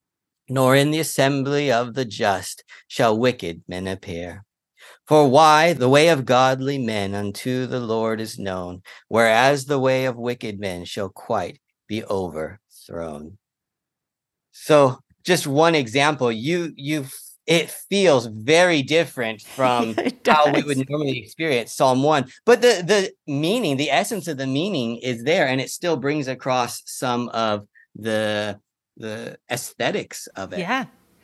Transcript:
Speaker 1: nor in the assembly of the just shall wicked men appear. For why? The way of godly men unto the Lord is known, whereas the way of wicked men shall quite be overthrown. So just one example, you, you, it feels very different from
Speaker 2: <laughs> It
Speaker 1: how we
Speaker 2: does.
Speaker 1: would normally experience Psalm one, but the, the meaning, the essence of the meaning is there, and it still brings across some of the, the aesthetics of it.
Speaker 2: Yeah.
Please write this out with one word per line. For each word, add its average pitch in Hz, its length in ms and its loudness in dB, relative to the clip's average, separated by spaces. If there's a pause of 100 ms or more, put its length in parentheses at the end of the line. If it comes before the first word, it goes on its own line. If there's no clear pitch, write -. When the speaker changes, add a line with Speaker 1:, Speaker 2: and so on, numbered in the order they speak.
(480)
Speaker 1:
nor 131 280 4
in 143 160 4
the 156 80 0
assembly 139 720 0
of 117 240 0
the 131 100 -4
just 101 580 -4 (240)
shall 113 300 2
wicked 113 500 -2
men 92 200 -8
appear. 92 580 -10 (600)
For 151 220 6
why? 156 460 6
The 123 160 0
way 147 180 6
of 147 180 4
godly 131 520 2
men 107 360 -2
unto 104 520 -4
the 127 160 -6
Lord 110 400 -2
is 110 180 -10
known, 92 440 -8 (240)
whereas 120 580 4
the 139 140 0
way 131 260 2
of 123 100 -4
wicked 117 440 -6
men 90 260 -6
shall 98 240 -8
quite 90 500 -6 (280)
be 107 180 -6
overthrown. 82 1300 -8 (1120)
So 143 480 2 (240)
just 175 220 0
one 156 300 2
example, 135 560 0
you, 156 440 -4
you, 139 300 -6 (400)
it 160 240 0
feels 180 560 2
very 147 560 2
different 131 580 -2
from 123 500 0
Speaker 2:
<laughs> 110 100 -8
It - 280 -4
Speaker 1:
how 151 200 6
we - 140 0
Speaker 2:
does. 147 40 -4
Speaker 1:
would 139 240 -4
normally 143 300 -4
experience 120 540 -4
Psalm 131 280 2
one, 143 300 2 (120)
but 240 200 4
the, 208 200 4
the 190 480 -2
meaning, 160 460 0
the 139 140 -2
essence 180 360 -2
of 151 100 -6
the 135 100 -4
meaning 131 500 -2
is 120 260 -6
there, 156 240 2
and 131 140 -2
it 120 80 -8
still 170 260 -4
brings 143 320 -4
across 127 600 -4
some 123 420 -4
of 107 380 -2 (260)
the, 107 680 -4 (380)
the 113 400 -12 (140)
aesthetics 131 760 -6 (100)
of 95 180 -10
it. 92 60 -8
Speaker 2:
Yeah. 208 260 -4 (380)